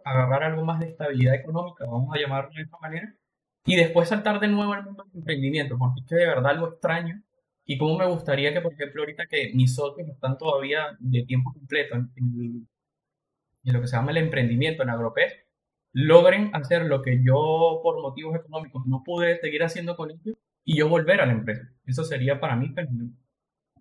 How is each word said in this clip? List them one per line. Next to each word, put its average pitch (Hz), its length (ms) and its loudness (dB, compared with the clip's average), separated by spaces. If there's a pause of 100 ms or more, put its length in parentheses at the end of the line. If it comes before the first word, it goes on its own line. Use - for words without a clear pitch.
agarrar 131 380 2
algo 160 200 -2
más 160 160 -2
de 165 100 -4
estabilidad 131 440 2
económica, 165 540 -4
vamos 127 280 -4
a 147 40 -2
llamarlo 135 360 -4
de 156 60 -12
esta 160 160 -16
manera, 160 380 -12 (500)
y 180 100 2
después 170 340 4
saltar 208 300 0
de 208 80 0
nuevo 202 260 0
al 202 120 -8
mundo - 200 -16
del 170 160 -18
emprendimiento, 143 580 -4
porque 127 220 0
es - 60 -16
que 165 100 -2
de 175 100 4
verdad 139 280 2
lo 165 120 -4
extraño. 170 560 -4 (420)
Y 135 140 -4
cómo 156 180 2
me 185 80 2
gustaría 147 480 0
que, 170 80 -2
por 165 120 -4
ejemplo, 147 280 -8
ahorita 151 240 -8
que 139 300 -2
mis 127 180 4
socios 143 340 -6
están 135 300 -6
todavía 147 640 -2
de 123 260 0
tiempo 127 260 -2
completo 147 440 -6
en, 123 200 -4
en, 120 520 -6 (960)
en 127 100 0
lo 120 80 0
que 120 60 -4
se 123 80 -4
llama 139 160 0
el 165 60 0
emprendimiento 143 680 0
en 123 80 -2
Agropez, 117 420 -2 (600)
logren 175 600 8
hacer 165 320 0
lo 139 160 0
que 127 240 2
yo 160 560 4
por 165 180 0
motivos 156 360 -8
económicos 151 500 -10
no 131 180 -2
pude 170 360 0
seguir 156 240 -2
haciendo 170 320 -4
con 156 160 -8
ellos 214 260 -10 (260)
y 156 140 0
yo 151 100 4
volver 170 340 4
a 143 40 4
la 123 80 4
empresa. 107 300 -4 (240)
Eso 135 160 -2
sería 139 360 -2
para 139 160 -2
mí 127 140 -2
fenomenal. 123 460 -6 (640)